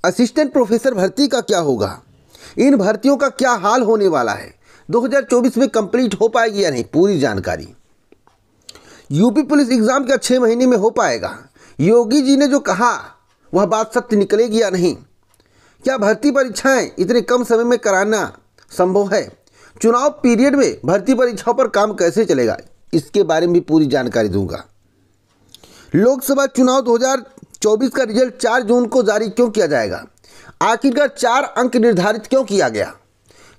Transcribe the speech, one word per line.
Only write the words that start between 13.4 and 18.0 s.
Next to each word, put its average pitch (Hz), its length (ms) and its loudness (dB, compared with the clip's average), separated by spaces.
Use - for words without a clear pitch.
वह 190 120 2
बात 220 280 -2
सत्य 220 220 -2
निकलेगी 208 460 0
या 202 80 0
नहीं? 175 260 -2
क्या 262 140 -2
भर्ती 214 340 0
परीक्षाएं 254 580 0
इतने 226 240 0
कम 247 200 0
समय 226 200 0
में 240 160 2
कराना 208 420 0